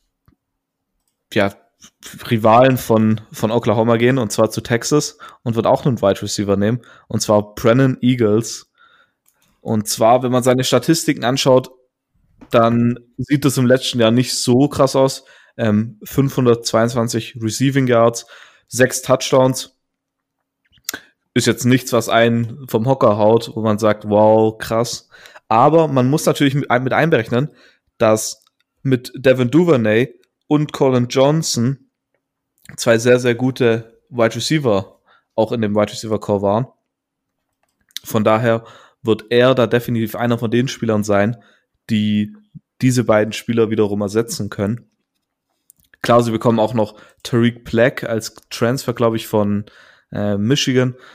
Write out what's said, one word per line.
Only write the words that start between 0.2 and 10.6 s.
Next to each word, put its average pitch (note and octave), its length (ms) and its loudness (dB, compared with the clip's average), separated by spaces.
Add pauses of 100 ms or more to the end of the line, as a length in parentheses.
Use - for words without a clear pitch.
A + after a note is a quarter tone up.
ja, G2+ 200 0 (760)
Rivalen A#2+ 480 4
von, A2 440 0 (100)
von G#2+ 200 -4
Oklahoma A#2 460 0
gehen, A#2+ 200 2
und A2+ 140 -4
zwar A2 180 0
zu - 120 -8
Texas, - 560 -2 (260)
und A#2 120 -4
würde G#2+ 140 0
auch C3 160 0
einen B2 160 -2
Wide G2 200 0
Receiver G2+ 360 -4
nehmen, G#2+ 240 -2 (260)
und A2+ 140 -6
zwar G#2 340 0
Brennan B2+ 460 2
Eagles. A#2 680 -2 (920)
Und A2 260 -4
zwar, B2+ 360 2
wenn B2 80 -2
man B2+ 120 0
seine C3 200 2